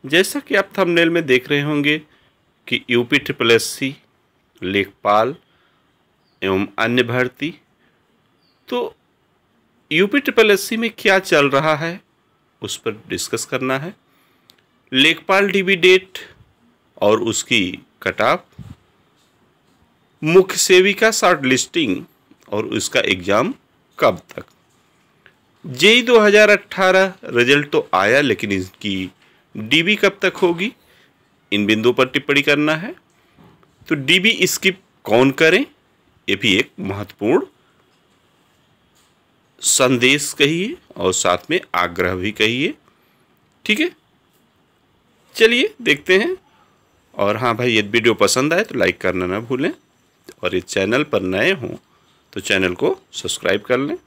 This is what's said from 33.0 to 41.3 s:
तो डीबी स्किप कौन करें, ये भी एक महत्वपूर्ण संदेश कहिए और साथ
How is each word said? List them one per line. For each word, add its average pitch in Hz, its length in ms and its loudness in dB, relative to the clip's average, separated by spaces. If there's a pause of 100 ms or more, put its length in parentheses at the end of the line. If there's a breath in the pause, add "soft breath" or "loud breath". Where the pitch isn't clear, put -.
तो 160 100 -2
डीबी 180 460 0
स्किप 185 360 -2 (260)
कौन 127 280 4
करें, 175 320 2 (640)
ये - 80 -2
भी 104 200 0
एक - 160 -2 (100)
महत्वपूर्ण 104 640 -2 (2250)
संदेश 131 720 2
कहिए 170 420 -2 (220)
और 92 180 0
साथ - 360 -2